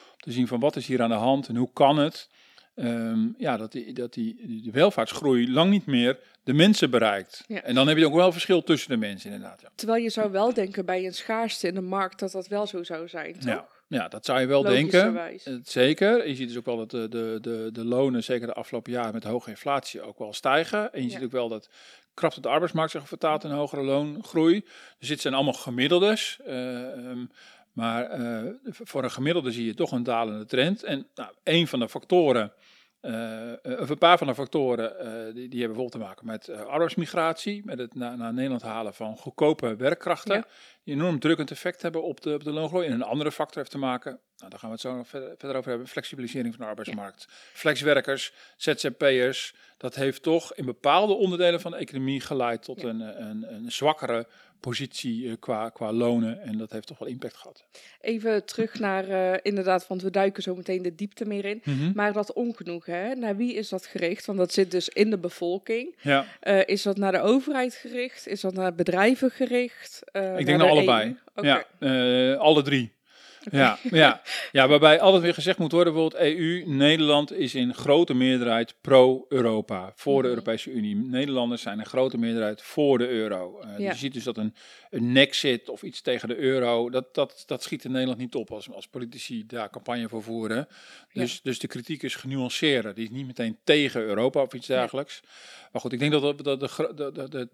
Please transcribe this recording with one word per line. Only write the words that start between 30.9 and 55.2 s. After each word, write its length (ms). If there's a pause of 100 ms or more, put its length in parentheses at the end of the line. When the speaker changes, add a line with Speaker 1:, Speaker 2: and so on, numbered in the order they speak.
Speaker 1:
nou, 160 (120)
een 240
van 120
de 100
factoren, 640 (480)
eh, 520
eh, 300
of 80
een 80
paar 200
van 100
de 80
factoren, 640
eh, 60 (180)
die, 100
die 260
hebben 0
bijvoorbeeld 320
te 60
maken 280
met, 220
eh, 180
arbeidsmigratie, 1000
met 140
het 160
na-, 200
naar 180
Nederland 280
halen 320
van 240
goedkope 580
werkkrachten, 600
Speaker 2:
Ja. 120 (360)
Speaker 1:
die 100
enorm 260
drukkend 320
effect 300
hebben 220
op 180
de, 120
op 100
de 80
loongroei. 360
En 60
een 100
andere 280
factor 260
heeft 140
te 60
maken, 420 (180)
nou, 120
daar 100
gaan 100
we 60
het 80
zo 120
nog 120
verder, 300
verder 200
over 120
hebben, 180
flexibilisering 680
van 80
de 60
arbeidsmarkt. 580
Speaker 2:
Ja. 60 (200)
Speaker 1:
Flexwerkers, 800 (240)
Z 180
Z 220
P'ers, 560 (240)
dat 180
heeft 280
toch 300
in 120
bepaalde 480
onderdelen 480
van 100
de 60
economie 440
geleid 420
tot 180
Speaker 2:
Ja. 60
Speaker 1:
een, 120 (280)
een, 260
een 180
zwakkere 560 (320)
positie, 680